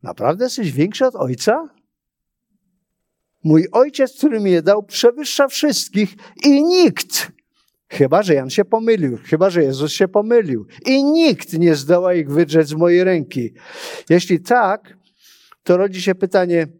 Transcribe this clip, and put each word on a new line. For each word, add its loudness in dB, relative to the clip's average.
Naprawdę -4
jesteś -6
większy -2
od -2
Ojca? -4
„Mój 2
Ojciec, 0
który 0
mi 0
je 2
dał, 0
przewyższa 0
wszystkich -2
i 4
nikt”, 0
chyba 2
że 2
Jan 0
się 0
pomylił, -2
chyba 0
że 0
Jezus -2
się 0
pomylił, 0
„i 2
nikt 0
nie 2
zdoła 0
ich -4
wydrzeć 2
z -10
mojej 2
ręki”. -4
Jeśli 2
tak, -2
to 2
rodzi -2
się -2
pytanie 0